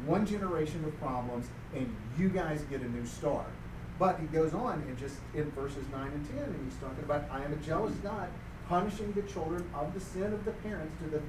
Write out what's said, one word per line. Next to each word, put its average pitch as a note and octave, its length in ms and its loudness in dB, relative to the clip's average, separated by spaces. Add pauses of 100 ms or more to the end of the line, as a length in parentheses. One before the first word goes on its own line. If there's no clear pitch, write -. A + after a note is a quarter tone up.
one F#3+ 200 6
generation F3 600 2
of D3+ 140 -2
problems, B2 480 -2 (260)
and B2+ 200 -2 (240)
you F#3+ 120 8
guys D#3+ 400 2
get C3 120 -2
a A#2+ 80 -2
new A#2+ 160 -2
start. - 420 0 (500)
But F3+ 220 6
he D#3+ 80 0
goes D#3+ 260 6
on G3 340 2
and B2+ 100 -4
just C#3 180 -4 (180)
in D3+ 180 0
verses C3+ 400 -4
nine C3+ 200 -2
and D3 180 -4
ten, C#4+ 140 -2
and D3 260 -4
he's - 100 -8
talking D3+ 240 -6
about, D3 280 2
"I C#3 120 -2
am D3 100 0
a D3 40 -2
jealous E3 380 2
God, G3+ 340 -2 (380)
punishing G3 460 2
the G3 80 2
children F3 520 -2
of F#3+ 200 0
the G3 60 -2
sin F#3+ 340 0
of G#3 100 -2
the A3 80 0
parents E3+ 500 -4
to D#3 80 -2
the D3+ 200 2